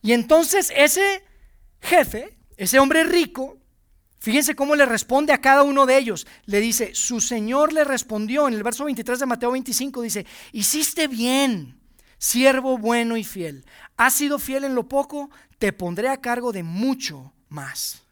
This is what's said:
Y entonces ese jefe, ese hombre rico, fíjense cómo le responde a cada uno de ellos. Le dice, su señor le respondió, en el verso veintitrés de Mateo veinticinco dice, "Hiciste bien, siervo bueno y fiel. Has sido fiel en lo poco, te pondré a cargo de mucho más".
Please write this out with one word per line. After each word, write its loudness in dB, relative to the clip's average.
Y 2
entonces 2
ese 2
jefe, 0
ese 0
hombre 4
rico, -2
fíjense 0
cómo 0
le 6
responde 0
a 0
cada 6
uno 4
de 6
ellos. -2
Le 0
dice, -2
su -4
señor 0
le 2
respondió, -2
en 0
el -4
verso -4
veintitrés -4
de -2
Mateo -2
veinticinco -4
dice, -6
"Hiciste -2
bien, -2
siervo 2
bueno 0
y -4
fiel. -12
Has 4
sido 0
fiel -4
en -2
lo -4
poco, -4
te -2
pondré -4
a -4
cargo -4
de -6
mucho -4
más". -12